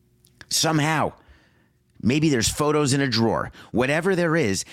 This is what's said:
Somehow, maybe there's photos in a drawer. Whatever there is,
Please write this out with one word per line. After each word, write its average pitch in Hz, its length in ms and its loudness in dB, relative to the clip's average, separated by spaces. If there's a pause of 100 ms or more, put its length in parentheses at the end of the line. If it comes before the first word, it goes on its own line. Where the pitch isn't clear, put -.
(500)
Somehow, 151 640 0 (840)
maybe 151 300 2
there's 120 180 2
photos 151 460 0
in 139 80 0
a 139 60 0
drawer. 113 440 0 (200)
Whatever 156 440 0
there 165 200 0
is, 107 380 0